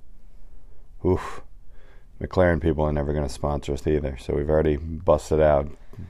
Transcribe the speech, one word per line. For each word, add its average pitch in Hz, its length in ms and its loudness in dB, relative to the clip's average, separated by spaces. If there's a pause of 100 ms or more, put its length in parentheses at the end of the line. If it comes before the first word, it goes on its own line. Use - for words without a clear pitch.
(1080)
Oof. - 360 0 (760)
McLaren 87 400 4
people 78 220 2
are 76 100 2
never 73 200 0
gonna 73 160 0
sponsor 73 460 -2
us - 120 -6
either, 71 320 2
so - 160 -4
we've 73 160 0
already 78 260 4
busted 78 640 2
out 73 280 6 (420)